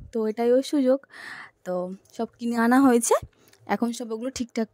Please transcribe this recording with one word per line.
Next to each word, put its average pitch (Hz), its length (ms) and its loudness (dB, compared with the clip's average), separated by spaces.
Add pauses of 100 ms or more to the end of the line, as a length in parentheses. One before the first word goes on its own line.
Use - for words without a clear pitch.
(120)
তো 220 140 -4
এটাই 233 260 0
ওই 262 100 4
সুযোগ। 269 440 0 (580)
তো 180 300 -6 (180)
সব 226 140 -6 (120)
কিনে 233 180 -6
আনা 233 240 4
হয়েছে, 247 340 4 (520)
এখন 233 260 -2
সব 233 200 -12
ওগুলো 233 180 -8
ঠিকঠাক 233 440 -6